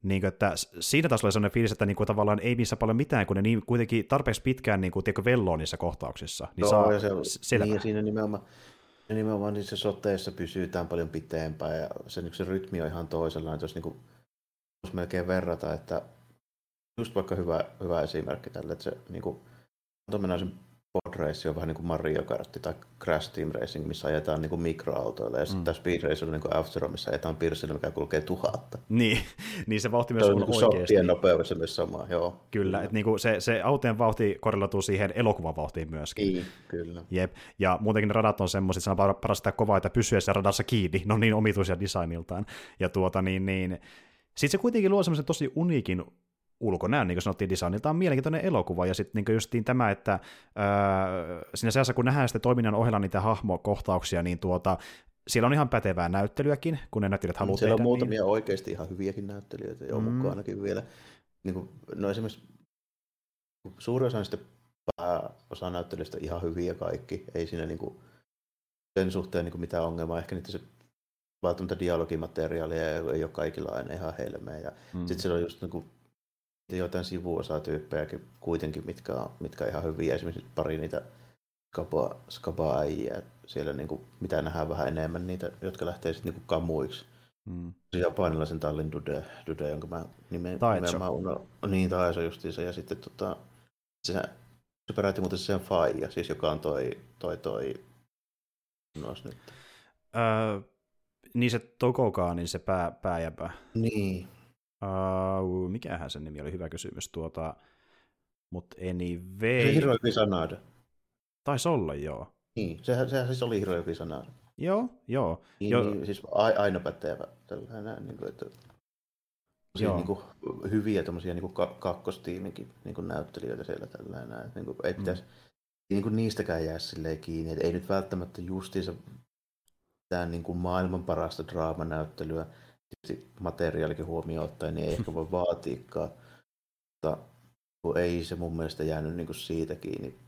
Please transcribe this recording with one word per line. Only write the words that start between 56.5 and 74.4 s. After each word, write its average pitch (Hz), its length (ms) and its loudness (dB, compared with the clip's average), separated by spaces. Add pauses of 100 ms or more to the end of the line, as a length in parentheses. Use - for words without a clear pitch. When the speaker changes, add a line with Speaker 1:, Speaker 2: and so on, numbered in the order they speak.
Speaker 1:
kun 107 100 0
ne 98 80 2
näyttelijät 95 260 0
Speaker 2:
Mm, - 40 -10
Speaker 1:
haluaa 98 180 2
Speaker 2:
siellä 107 160 6
on 113 40 6
Speaker 1:
tehdä 113 60 4
Speaker 2:
muutamia 120 380 4
Speaker 1:
niin. 98 100 4
Speaker 2:
oikeasti 107 400 0
ihan 82 180 -6
hyviäkin 98 380 -4
näyttelijöitä, - 580 -10
joo, - 160 -2
Speaker 1:
Mm. 110 100 0
Speaker 2:
mukaan 123 180 0
ainakin 98 340 -6
vielä. 98 200 0 (600)
Niinku, 92 260 -4 (260)
no 98 140 -2
esimerkiksi 107 340 -6 (1300)
suuri 127 280 0
osa 120 120 0
niistä 101 200 -2 (600)
pääosanäyttelijöistä 87 1200 -6
ihan 85 200 -6
hyviä 87 320 -4
kaikki, 87 500 -8 (100)
ei 85 140 -4
siinä 82 180 -6
niinku - 360 -10 (1000)
sen 95 120 2
suhteen 92 340 -2
niinku 85 120 -8
mitään 85 280 -2
ongelmaa, 82 340 -2
ehkä 85 160 -8
niitä 87 160 -8
se 92 80 -8 (840)
välttämättä 90 360 0
dialogimateriaalia 82 1120 -2
ei, 78 60 -2 (160)
ei 80 100 0
ole 80 80 -6
kaikilla 78 400 -4
aina - 220 -6
ihan 80 240 -6
helmeä, - 420 -8